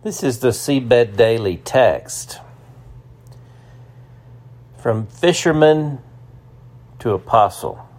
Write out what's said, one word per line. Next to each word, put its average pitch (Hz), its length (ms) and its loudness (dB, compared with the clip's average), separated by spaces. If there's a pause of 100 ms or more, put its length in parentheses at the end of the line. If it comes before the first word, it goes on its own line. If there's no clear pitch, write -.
This 214 220 -8
is 127 160 -2
the 123 120 0
Seabed 120 640 0
Daily 110 400 2
text. - 800 -2 (2500)
From 110 300 -4
fisherman 156 920 0 (1000)
to 113 120 -4
apostle. - 760 -2 (140)